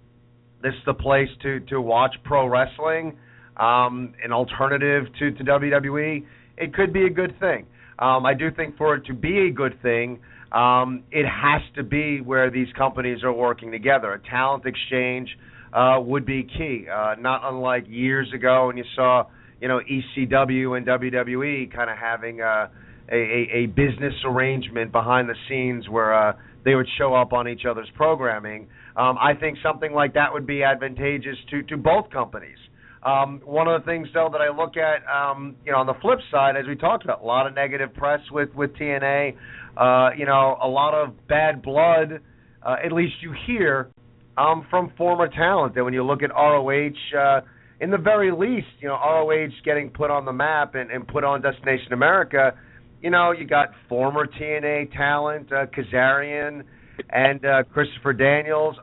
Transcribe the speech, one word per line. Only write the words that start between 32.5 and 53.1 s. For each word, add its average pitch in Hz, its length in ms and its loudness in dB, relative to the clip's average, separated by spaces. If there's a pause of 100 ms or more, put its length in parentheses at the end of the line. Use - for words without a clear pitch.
Um, 139 420 0
one 156 240 0
of 165 100 2
the - 60 -8
things, 165 280 -6
though, 160 200 2
that 151 80 -2
I 147 80 2
look 156 260 -4
at, 156 320 0
um, 139 480 -4 (100)
you 147 60 -4
know, 135 60 4
on 131 80 2
the 131 160 -2
flip 247 180 2 (100)
side, 139 280 4
as 135 100 -4
we 143 80 -6
talked 175 300 0
about, 101 160 -2
a 110 40 -12
lot 127 220 2
of 135 60 -8
negative 139 400 -4
press 143 260 0 (120)
with, 143 220 -4
with 143 220 -4
T 147 140 -6
N 139 120 -2
A. 139 340 0 (420)
Uh, 127 400 6
you 143 80 -4
know, 135 360 4
a 131 60 -2
lot 143 260 2
of 147 360 -2
bad 151 320 2
blood, 156 580 4 (420)
uh, 127 220 -2
at 165 80 -2
least 170 300 0
you 165 120 -12 (120)
hear, 151 440 0 (480)
um, 151 320 2
from 180 280 0
former 170 320 2
talent. 160 460 0
That 123 100 0
when 127 80 -2
you 127 100 0
look 135 180 0
at 143 100 -2
R 147 260 4
O 135 140 0
H, 147 260 -2 (200)
uh, 139 240 4 (380)
in 170 120 -2
the 202 60 2
very 196 340 2
least, 202 360 -2 (140)
you 143 80 -8
know, 139 60 -2
R 151 260 2
O 156 100 0
H 156 220 0 (100)
getting 147 260 -2
put 147 220 -2
on 143 140 0
the 131 80 -6
map 147 420 0
and, 123 160 -6
and 120 160 -8
put 147 160 -4
on 139 180 0
Destination 131 520 -2
America, 143 640 2 (420)
you 170 120 -4